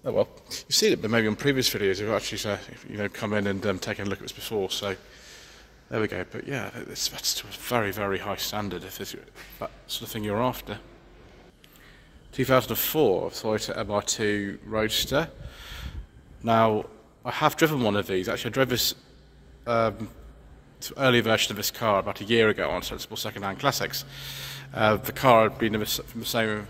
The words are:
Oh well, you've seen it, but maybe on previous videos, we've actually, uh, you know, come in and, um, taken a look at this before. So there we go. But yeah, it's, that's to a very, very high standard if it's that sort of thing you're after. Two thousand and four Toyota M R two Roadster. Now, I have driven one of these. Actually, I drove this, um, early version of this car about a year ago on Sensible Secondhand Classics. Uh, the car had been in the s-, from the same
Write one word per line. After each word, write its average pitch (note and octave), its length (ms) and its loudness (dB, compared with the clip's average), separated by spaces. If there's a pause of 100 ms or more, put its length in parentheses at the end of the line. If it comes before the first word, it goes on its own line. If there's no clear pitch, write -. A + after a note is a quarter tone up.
Oh B2+ 80 -2
well, - 180 2 (200)
you've - 260 -6
seen G#3+ 180 4
it, - 80 0
but A2 100 -2
maybe A2+ 160 4
on G#2+ 80 2
previous C3 340 2
videos, G2 320 0
we've G#2 80 -4
actually, G#2 420 -2
uh, G2 60 0 (320)
you G#2 80 -8
know, G#2 100 -2
come G#2 260 -4
in G2+ 140 2
and, G2 180 -2
um, F#2+ 140 0
taken G2+ 280 -6
a - 20 -4
look F#2+ 100 -4
at - 40 -14
this - 100 -10
before. G2+ 380 -4
So G2 240 -4 (960)
there A#2+ 120 -2
we G#2+ 60 0
go. F#2 220 -4
But - 180 -12
yeah, A2+ 240 -6 (180)
it's, - 180 -6
that's - 280 -4
to - 120 -8
a G2+ 40 -14
very, A2 400 0
very G2 280 -2
high G2 180 -4
standard F#2+ 460 -4
if F#2+ 160 -12
it's G2 160 -10 (440)
that - 120 -8 (160)
sort - 140 -6
of A#2 80 -12
thing G#2+ 160 -6
you're G#2 160 0
after. A#2+ 380 -4 (1500)
Two B2+ 140 -2
thousand B2+ 260 4
and G#2+ 60 -2
four F#2 520 2
Toyota - 480 -2
M G#2 120 -6
R G#2 120 2
two G#2 640 -2
Roadster. A2 640 0 (1120)
Now, A2+ 440 4 (400)
I A#2+ 60 -4
have D3+ 260 2
driven D#3 240 4
one G#2 160 2
of F#2 100 0
these. F#2 220 0
Actually, A2 220 -4
I - 20 -10
drove C3+ 160 2
this, - 260 0 (720)
um, A2 420 0 (840)
early B2+ 240 6
version A2 320 4
of G2+ 60 -4
this G2+ 120 -2
car G#2+ 300 2
about F#2+ 220 -4
a - 20 -8
year A2+ 240 6
ago F#2 220 2
on E2+ 120 -2
Sensible - 360 -8
Secondhand G2 420 -6
Classics. - 460 -2 (680)
Uh, A2 220 6
the G#2 160 -4
car A2+ 380 8
had - 80 -6
been G#2+ 160 2
in G#2+ 80 0
the G#2+ 40 -2
s-, - 140 -2
from - 220 -10
the A2 40 -8
same G#2+ 440 0